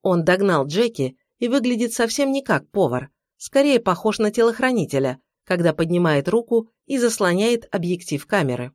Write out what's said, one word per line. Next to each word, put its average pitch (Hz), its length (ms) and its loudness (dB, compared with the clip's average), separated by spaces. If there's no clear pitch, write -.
Он 175 220 2
догнал 180 420 2
Джеки 160 500 -2
и 240 100 -2
выглядит 240 440 0
совсем 269 400 -2
не 269 100 -2
как 160 280 -2
повар, 135 400 -2
скорее 277 420 2
похож 208 400 -2
на 208 140 0
телохранителя, 226 880 0
когда 175 280 0
поднимает 165 560 0
руку 226 420 0
и 277 120 -4
заслоняет 226 760 0
объектив 170 540 -4
камеры. 127 480 -2